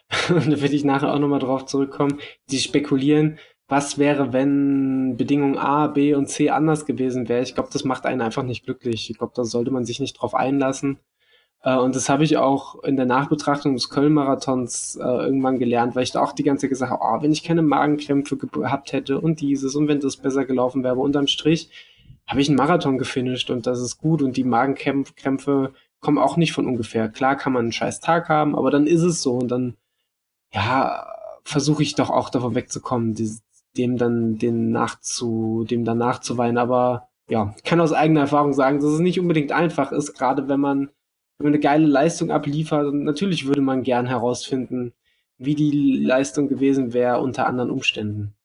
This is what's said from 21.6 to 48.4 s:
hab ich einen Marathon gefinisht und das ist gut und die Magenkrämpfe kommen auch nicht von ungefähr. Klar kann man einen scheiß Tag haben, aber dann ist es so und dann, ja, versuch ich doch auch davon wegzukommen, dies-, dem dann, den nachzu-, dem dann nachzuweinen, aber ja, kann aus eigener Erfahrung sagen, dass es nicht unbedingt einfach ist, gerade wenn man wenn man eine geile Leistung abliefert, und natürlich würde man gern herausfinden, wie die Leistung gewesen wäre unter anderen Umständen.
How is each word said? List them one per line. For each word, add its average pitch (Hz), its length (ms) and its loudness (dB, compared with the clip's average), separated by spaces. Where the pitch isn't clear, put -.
hab 117 100 -6
ich 139 120 2
einen 139 100 4
Marathon 143 400 2
gefinisht 127 520 -4
und 123 160 -4
das 123 140 -2
ist 120 160 -8
gut 160 240 0
und 127 160 0
die 127 80 0
Magenkrämpfe 135 1300 0
kommen 147 180 2
auch 135 180 2
nicht 165 160 2
von - 140 -2
ungefähr. 113 420 -2
Klar 135 280 0
kann 135 180 -2
man 123 80 2
einen 113 100 -2
scheiß 117 280 -4
Tag 170 280 0
haben, 151 260 2
aber 131 160 0
dann 143 160 4
ist 165 160 4
es 170 200 0
so 123 160 0
und 127 100 -2
dann, 123 260 -2
ja, 127 540 -2
versuch 147 360 0
ich - 140 0
doch 127 160 0
auch 123 200 0
davon 120 240 -2
wegzukommen, 117 600 -4
dies-, 110 280 -6
dem 123 220 -2
dann, 117 400 0
den 117 320 0
nachzu-, 113 920 -4
dem 117 200 -2
dann 117 140 0
nachzuweinen, 120 600 0
aber 123 500 0
ja, 107 260 -2
kann 170 160 2
aus 156 120 4
eigener 151 280 4
Erfahrung 143 320 2
sagen, 135 280 2
dass 147 120 2
es 156 80 0
nicht 180 180 2
unbedingt 160 340 0
einfach - 400 0
ist, 143 220 -4
gerade 135 340 0
wenn 139 120 0
man 139 300 0
wenn 143 80 -4
man 147 80 4
eine 147 60 0
geile 151 260 4
Leistung 151 440 2
abliefert, 147 560 0
und 143 180 -2
natürlich 151 420 -2
würde 143 140 2
man 131 220 0
gern 123 240 0
herausfinden, 123 840 -4
wie 139 160 -2
die 143 480 2
Leistung 139 460 0
gewesen 135 440 0
wäre 123 280 2
unter 127 260 -2
anderen 123 240 -2
Umständen. 104 640 -4